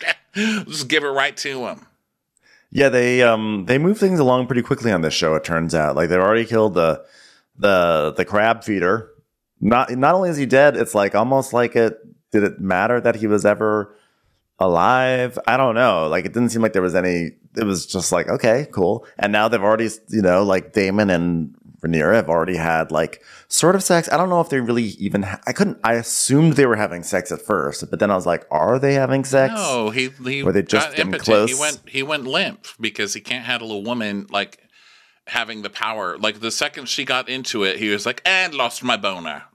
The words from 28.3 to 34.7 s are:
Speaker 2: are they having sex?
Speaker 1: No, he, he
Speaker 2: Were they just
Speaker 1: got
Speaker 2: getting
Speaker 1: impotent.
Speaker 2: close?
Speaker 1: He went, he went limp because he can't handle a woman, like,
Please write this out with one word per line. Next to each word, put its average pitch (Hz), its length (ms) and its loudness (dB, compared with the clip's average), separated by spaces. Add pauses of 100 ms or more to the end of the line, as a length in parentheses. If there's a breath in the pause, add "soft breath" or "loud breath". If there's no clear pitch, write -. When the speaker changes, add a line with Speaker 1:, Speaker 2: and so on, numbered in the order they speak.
Speaker 2:
are 87 260 2
they 139 160 2
having 135 320 0
sex? 135 300 2
Speaker 1:
No, 120 340 -2
he, 127 200 -4 (140)
he 135 200 -6
Speaker 2:
Were 90 80 2
they 95 100 4
just 147 280 0
Speaker 1:
got - 60 -12
Speaker 2:
getting - 180 0
Speaker 1:
impotent. - 120 -8
Speaker 2:
close? 110 260 4
Speaker 1:
He 131 80 -4
went, 147 200 -2 (100)
he 135 140 -4
went 143 220 -4
limp 147 420 -4 (120)
because 104 360 -4
he 107 40 -12
can't 123 260 -8
handle 117 260 -4
a 104 80 -6
woman, 104 500 -6
like, 101 300 -6 (680 soft breath)